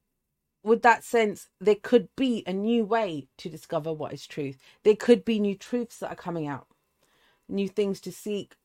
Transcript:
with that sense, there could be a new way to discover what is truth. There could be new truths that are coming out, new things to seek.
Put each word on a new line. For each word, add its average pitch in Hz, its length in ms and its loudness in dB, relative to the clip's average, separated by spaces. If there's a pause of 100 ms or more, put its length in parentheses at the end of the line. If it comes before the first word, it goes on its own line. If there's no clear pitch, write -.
(640)
with 220 200 2
that 226 220 4
sense, 214 440 0 (120)
there 208 160 4
could 208 400 2
be 247 300 -2
a 180 60 -4
new 220 320 0
way 190 440 -2 (100)
to - 100 -14
discover 156 440 -6
what 151 200 -8
is - 140 -14
truth. 139 320 -8 (240)
There 208 140 6
could 240 280 4
be 226 140 0
new 202 160 -2
truths 240 440 -8
that - 120 -10
are 170 60 -10
coming 170 300 -8
out, 139 200 -10 (840)
new 196 200 -4
things 196 340 -2
to 180 100 -10
seek. - 520 -8